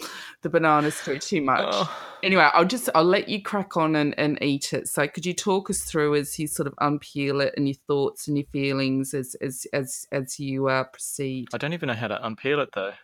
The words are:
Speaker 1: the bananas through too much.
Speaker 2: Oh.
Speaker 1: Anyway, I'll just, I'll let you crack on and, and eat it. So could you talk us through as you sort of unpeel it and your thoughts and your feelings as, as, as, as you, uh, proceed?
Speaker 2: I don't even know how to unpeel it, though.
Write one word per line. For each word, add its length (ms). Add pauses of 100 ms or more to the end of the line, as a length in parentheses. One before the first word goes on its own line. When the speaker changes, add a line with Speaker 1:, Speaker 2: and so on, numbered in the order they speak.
(420)
Speaker 1:
the 60
bananas 480
through 220
too 240
much. 280
Speaker 2:
Oh. 320 (200)
Speaker 1:
Anyway, 320
I'll 100
just, 300
I'll 100
let 240
you 120
crack 360
on 180
and, 240
and 240
eat 300
it. 160
So 180
could 200
you 80
talk 360
us 120
through 340
as 220
you 100
sort 180
of 140
unpeel 640
it 120
and 120
your 80 (100)
thoughts 400
and 100
your 160
feelings 640
as, 260
as, 320
as, 380
as 300
you, 280
uh, 160
proceed? 680
Speaker 2:
I 40
don't 160
even 140
know 60
how 140
to 160
unpeel 380
it, 120
though. 180 (120)